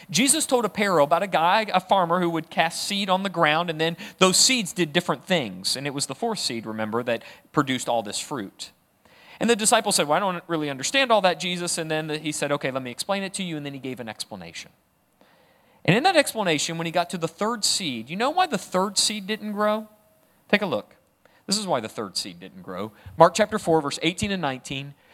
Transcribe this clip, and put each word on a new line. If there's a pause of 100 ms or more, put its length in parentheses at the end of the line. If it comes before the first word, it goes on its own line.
Jesus
told
a
parable
about
a
guy,
a
farmer
who
would
cast
seed
on
the
ground,
and
then (220)
those
seeds
did
different
things.
And
it
was
the
fourth
seed,
remember,
that (300)
produced
all
this
fruit. (680)
And
the
disciples
said,
"Well,
I
don't
really
understand
all
that,
Jesus."
And
then
the,
he
said,
"Okay,
let
me
explain
it
to
you."
And
then
he
gave
an
explanation. (1120)
And
in
that
explanation,
when
he
got
to
the
third
seed,
you
know
why
the
third
seed
didn't
grow? (600)
Take
a
look. (500)
This
is
why
the
third
seed
didn't
grow. (240)
Mark
chapter
four,
verse
eighteen
and
nineteen. (180)